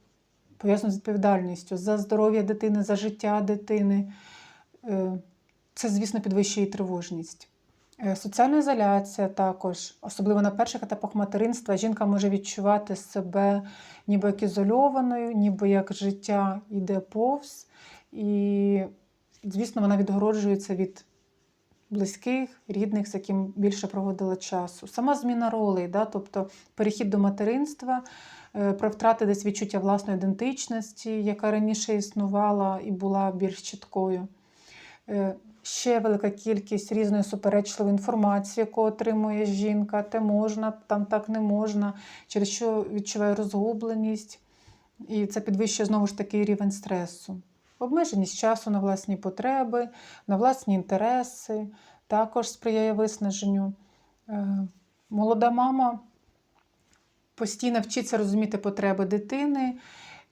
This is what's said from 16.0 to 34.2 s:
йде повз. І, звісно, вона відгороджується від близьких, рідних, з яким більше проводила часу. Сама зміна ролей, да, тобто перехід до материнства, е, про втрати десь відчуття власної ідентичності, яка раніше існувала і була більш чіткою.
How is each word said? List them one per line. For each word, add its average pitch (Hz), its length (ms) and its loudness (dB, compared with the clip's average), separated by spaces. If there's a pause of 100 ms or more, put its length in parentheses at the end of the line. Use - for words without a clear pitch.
йде 190 300 -2
повз. 254 680 -4 (460)
І, 202 720 2 (600)
звісно, 208 380 -4
вона 202 140 4
відгороджується 202 800 2
від 185 300 -4 (840)
близьких, 247 600 -2 (180)
рідних, 208 400 -2
з - 60 -14
яким 190 420 -2
більше 202 300 0
проводила 190 500 -2
часу. 180 520 -6
Сама 269 260 0
зміна 233 360 0
ролей, 202 380 0
да, 202 160 0
тобто 196 460 -6 (240)
перехід 208 360 0
до 208 80 2
материнства, 247 840 0 (540)
е, 202 160 2
про 202 160 0
втрати 226 380 2
десь 202 200 0
відчуття 202 320 -2
власної 196 400 0
ідентичності, 220 1080 -4
яка 208 260 0
раніше 214 440 0
існувала 202 920 0
і 214 60 -6
була 196 400 0
більш 190 320 -2
чіткою. 190 640 -4 (800)